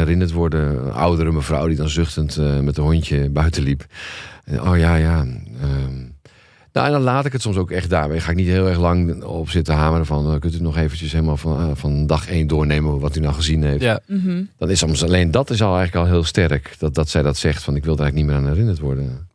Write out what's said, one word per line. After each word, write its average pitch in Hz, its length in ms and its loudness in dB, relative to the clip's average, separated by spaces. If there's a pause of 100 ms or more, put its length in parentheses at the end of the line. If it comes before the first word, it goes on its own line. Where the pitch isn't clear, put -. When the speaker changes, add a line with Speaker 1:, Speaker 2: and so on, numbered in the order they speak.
Speaker 1:
herinnerd 85 280 2
worden. 76 540 0
Een 62 60 -4
oudere 80 400 2
mevrouw 76 340 -2
die 80 100 0
dan 76 120 -2
zuchtend, 76 480 -2
eh, 73 220 0
met 71 180 0
een 76 80 0
hondje 76 460 2
buiten 76 320 0
liep. 67 220 -2 (600)
En, 60 180 -4
oh 90 160 4
ja, 82 160 4
ja. 80 260 2
Ehm, 65 720 -4 (800)
nou, 131 140 2
en 147 60 2
dan 143 100 2
laat 127 220 2
ik 139 80 -2
het 127 100 -4
soms 104 140 -2
ook 90 140 0
echt 87 200 -2
daarbij. 80 300 0
Ga 82 100 -4
ik 85 60 0
niet 92 100 2
heel 92 220 2
erg 87 100 2
lang 87 460 2
op 80 260 -6
zitten 80 240 0
hameren 78 320 2
van, 76 280 0
eh, 73 60 0
kunt 80 140 -2
u 82 60 -6
nog 80 160 -2
eventjes 78 360 -2
helemaal 80 240 2
van, 73 240 -2
eh, 82 140 0
van 71 320 0
dag 78 220 0
één 82 180 0
doornemen 76 540 2
wat 71 160 -2
u 78 40 -2
nou 73 140 0
gezien 78 280 0
heeft. 73 200 0
Speaker 2:
Ja. 113 240 0
Speaker 3:
Mhm. 185 360 -2 (160)
Speaker 1:
Dan 85 120 -2
is 92 80 2
soms 78 260 0
alleen 87 260 4
dat 120 200 0
is 110 120 0
al 95 140 2
eigenlijk 87 300 0
al 90 60 4
heel 85 120 4
sterk. 73 540 0
Dat, 76 160 -2
dat 76 140 0
zij 80 140 2
dat 71 140 0
zegt 76 260 -2
van, 71 140 -2
ik 73 80 -4
wil 80 100 0
er 71 60 -2
eigenlijk 73 280 0
niet 71 80 2
meer 69 100 0
aan 71 60 0
herinnerd 95 260 0
worden. 69 560 -6